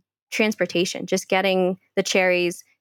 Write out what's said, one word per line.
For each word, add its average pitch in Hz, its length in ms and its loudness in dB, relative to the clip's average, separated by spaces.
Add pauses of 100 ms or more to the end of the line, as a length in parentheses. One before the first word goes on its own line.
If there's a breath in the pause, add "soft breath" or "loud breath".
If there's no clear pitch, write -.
(300)
transportation, 190 760 -2
just 190 220 -2
getting 185 500 2 (160)
the 196 80 0
cherries 180 600 0 (160)